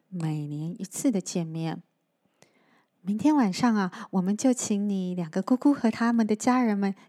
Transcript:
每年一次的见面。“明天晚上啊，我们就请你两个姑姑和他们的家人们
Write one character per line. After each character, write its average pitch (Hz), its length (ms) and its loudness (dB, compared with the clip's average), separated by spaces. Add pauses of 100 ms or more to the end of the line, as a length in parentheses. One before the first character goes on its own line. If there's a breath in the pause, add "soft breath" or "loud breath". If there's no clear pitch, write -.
每 156 400 -4
年 151 340 -6
一 190 40 -8
次 - 260 -2
的 196 80 0
见 175 260 -4
面。 160 380 -6 (1200)
“明 202 140 -4
天 302 180 4
晚 226 160 4
上 226 240 2
啊， 190 160 0 (200 loud breath)
我 190 100 2
们 196 160 0
就 254 160 2
请 208 340 -2
你 185 260 -4
两 175 160 -6
个 190 120 -2
姑 254 160 2
姑 285 160 4
和 240 180 2
他 233 220 0
们 226 120 2
的 214 120 0
家 254 260 2
人 214 140 2
们 196 180 0 (140 soft breath)